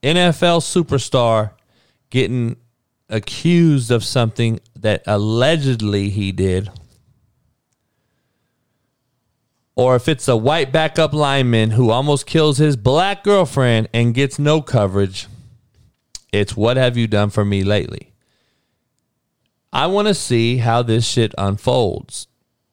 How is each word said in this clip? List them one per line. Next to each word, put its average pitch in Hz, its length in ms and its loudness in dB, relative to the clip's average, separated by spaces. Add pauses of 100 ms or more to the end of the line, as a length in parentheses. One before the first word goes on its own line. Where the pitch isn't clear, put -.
N 156 140 2
F 180 260 2
L 170 180 2
superstar 120 920 0 (580)
getting 117 480 -2 (520)
accused 147 800 0
of 117 140 0
something 113 560 -2 (160)
that 107 320 -2
allegedly 110 1000 0
he 98 220 -4
did, 92 380 -2 (3000)
or 127 200 2
if 120 120 -2
it's 156 200 -2
a 123 100 2
white 143 340 0
backup 156 420 0
lineman 131 580 2
who 117 180 2
almost 139 380 0
kills 151 320 2
his 151 160 4
black 156 480 0
girlfriend 131 680 2
and 120 220 0
gets 135 240 -2
no 147 240 2
coverage, 98 680 -2 (1040)
it's 104 240 -2
what 117 220 0
have 123 180 2
you 117 120 0
done 104 240 0
for 107 120 0
me 101 200 0
lately? 101 480 -4 (1600)
I 147 160 -2
wanna 202 260 0
see 120 440 0
how 120 260 0
this 117 240 0
shit 113 280 0
unfolds. 101 920 -2 (460)